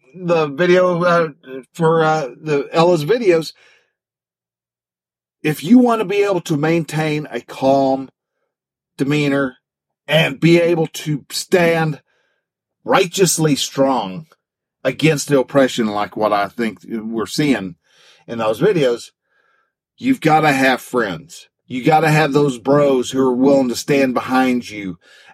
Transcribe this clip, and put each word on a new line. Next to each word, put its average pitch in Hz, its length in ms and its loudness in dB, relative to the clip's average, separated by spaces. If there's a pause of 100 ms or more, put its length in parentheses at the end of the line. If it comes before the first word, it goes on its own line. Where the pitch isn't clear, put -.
(140)
the 170 320 -2
video, 180 560 2
uh, 170 260 0 (460)
for, 165 300 2
uh, 156 240 0 (120)
the 147 320 -2
Ella's 165 320 2
videos, 175 480 0 (1900)
if 151 220 -4
you 233 140 6
want 233 220 2
to 208 40 -2
be 202 180 0
able 196 200 0
to 160 160 -2
maintain 156 720 -2
a 120 100 -8
calm 135 720 0 (880)
demeanor 139 580 -2 (500)
and 143 320 0
be 170 220 4
able 170 280 0
to 151 420 -6
stand 165 720 0 (840)
righteously 160 720 0
strong 107 680 -4 (580)
against 139 440 -2
the 139 100 2
oppression, 127 480 0
like 104 280 -4
what 107 180 0
I 101 160 0
think 107 360 -6
we're 110 400 -8
seeing 104 520 -4 (500)
in 117 100 -10
those 110 240 -2
videos, 135 520 0 (840)
you've 127 240 -2
gotta 156 320 2
have 135 300 0
friends. 92 680 -6 (180)
You 123 180 -10
gotta 156 260 2
have 151 240 2
those 143 240 0
bros 135 520 0
who 135 100 -2
are 127 140 2
willing 135 360 4
to 110 60 -4
stand 139 360 0
behind 123 560 -2
you 101 300 -12 (360)